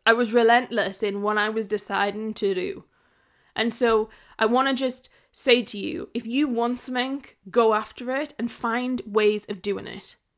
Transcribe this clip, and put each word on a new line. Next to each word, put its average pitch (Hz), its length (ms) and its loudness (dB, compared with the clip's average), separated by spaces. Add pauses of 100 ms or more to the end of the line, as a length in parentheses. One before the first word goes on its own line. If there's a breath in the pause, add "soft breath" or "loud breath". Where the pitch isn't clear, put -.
I 226 80 6
was 226 220 2
relentless 233 680 2
in 202 200 -2
what 214 160 0
I 208 100 0
was 220 180 -4
deciding 208 680 -4
to 196 200 0
do. 180 300 -6 (720 soft breath)
And 226 200 -2
so 220 360 2 (280 loud breath)
I 220 80 4
wanna 262 280 2
just 254 360 -4 (220 soft breath)
say 247 300 4
to 202 160 -10
you, 196 360 -6
if 226 120 -6
you 269 220 0
want 240 300 -2
something, 262 460 -4 (260)
go 220 240 4
after 233 420 -6
it 294 220 -6
and 233 120 -4
find 247 540 -2
ways 214 440 2
of 196 140 -10
doing 196 240 -4
it. - 300 -14 (220)